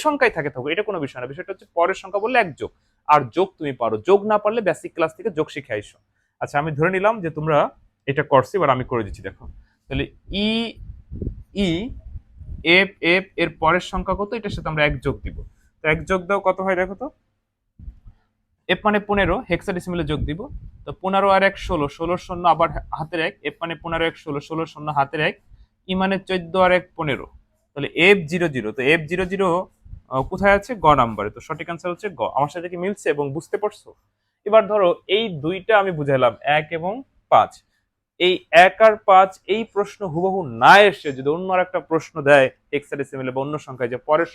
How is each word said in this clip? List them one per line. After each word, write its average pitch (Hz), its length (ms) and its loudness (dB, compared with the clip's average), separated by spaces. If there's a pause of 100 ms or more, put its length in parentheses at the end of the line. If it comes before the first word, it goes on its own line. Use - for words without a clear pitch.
সংখ্যায় 285 300 2
থাকে 147 180 -4
থাকুক 131 200 -8
এটা 202 160 -2
কোনো 190 160 -6
বিষয় 135 160 -10
না, 123 60 -6
বিষয়টা 160 260 -12
হচ্ছে 190 140 -20 (100)
পরের 180 240 2
সংখ্যা 190 240 -6
বললে 254 140 0
এক 190 100 0 (100)
যোগ, 104 120 -8 (360)
আর 147 140 6 (140)
যোগ 190 120 2 (120)
তুমি 147 120 -6 (100)
পারো, 110 140 0 (140)
যোগ 202 100 6 (120)
না 214 120 4
পারলে 220 180 -2
বেসিক 175 340 -4
ক্লাস 165 220 -2
থেকে 190 200 -8
যোগ 151 160 -2
শিখে 135 220 -10
আইসো। - 220 -10 (440)
আচ্ছা, 127 200 -6
আমি 156 160 -4
ধরে 165 180 0
নিলাম 202 280 2
যে 165 140 -6
তোমরা 151 200 0 (500)
এটা 143 240 0
করছো, 131 260 4
এবার 160 180 2
আমি 127 160 -2
করে 113 140 -2
দিচ্ছি, - 220 -14
দেখো। - 160 -16 (420)
তাহলে 135 200 -6 (400)
ই 214 40 0 (1160)
ই 175 40 0 (1080)
এফ 190 120 4 (260)
এফ 185 100 0 (160)
এর 165 80 0 (120)
পরের 165 300 2
সংখ্যা 185 280 -4
কত, 202 140 -6
এটার 208 220 -6
সাথে 160 160 -8
আমরা 156 140 0
এক 147 100 0 (100)
যোগ 139 100 -2 (100)
দিব। - 120 -12 (420)
তো - 140 -8
এক 165 60 -2 (100)
যোগ 185 180 0
দাও, 202 200 0
কত 185 180 2
হয় 190 160 0
দেখো 185 200 -6
তো। 269 60 -8 (1600)
এফ 180 160 0
মানে 185 140 2 (100)
পনেরো, 196 260 0 (140)
হেক্সাডেসিমেলে 175 640 -4
যোগ 147 80 -4 (100)
দিব। 156 100 -8 (460)
তো - 40 -12 (120)
পনেরো 196 340 2
আর 190 140 4
এক 196 60 -4 (120)
ষোলো, 160 180 0 (120)
ষোলো 170 200 -4
শূন্য 175 260 -10 (100)
আবার 165 160 0 (280)
হাতের 160 300 -6
এক, 202 60 -10 (140)
এফ 147 140 -8
মানে 165 120 -6 (100)
পনেরো 165 220 -4
এক 165 180 -2
ষোলো, 143 240 -8
ষোলো 160 180 -6
শূন্য 151 220 -14 (100)
হাতের 143 320 0
এক, - 60 -6 (560)
ই - 40 -2
মানে 190 200 0 (120)
চোদ্দ 175 260 -4 (120)
আর 180 60 4
এক 180 120 2 (140)
পনেরো। 151 280 -4 (460)
তাহলে 139 180 -8 (180)
এফ 202 100 8 (140)
জিরো 175 240 0
জিরো, 110 160 -4
তো 120 100 -6
এফ 156 200 2 (100)
জিরো 180 140 -4
জিরো, 190 220 -2 (640)
আহ, 131 200 -2
কোথায় 196 260 2
আছে? 202 180 -8
গ 165 100 -2 (160)
নাম্বারে। 107 340 -2
তো - 120 -20
সঠিক 160 220 -10
আনসার 175 240 -8
হচ্ছে 208 160 -10
গ। 147 120 -8 (160)
আমার 143 160 0
সাথে 175 160 -8
কি 180 80 -10
মিলছে 190 320 -6
এবং 147 160 -2 (100)
বুঝতে 170 220 -6
পারছো? 208 320 -8 (560)
এবার 208 220 6
ধরো 196 220 2 (180)
এই 202 160 0 (200)
দুইটা 185 380 -2
আমি 196 100 -2
বুঝাইলাম, 135 420 2 (240)
এক 156 140 -2
এবং 170 220 -6 (360)
পাঁচ। 110 220 4 (680)
এই 180 140 4 (180)
এক 180 300 8
আর 220 120 8 (160)
পাঁচ 190 220 8 (220)
এই 220 80 0 (120)
প্রশ্ন 202 280 -4 (120)
হুবহু 185 260 -2 (240)
না 156 100 10 (180)
এসে - 260 -6
যদি 131 120 -4
অন্য 175 240 -2
আর 185 120 2
একটা 180 140 -6
প্রশ্ন 160 420 -4
দেয় 139 260 6 (260)
হেক্সাডেসিমেলে 139 580 -6
বা 131 100 -4
অন্য 147 180 -6
সংখ্যায় 127 340 -8
যে 127 40 -4
পরের 160 380 0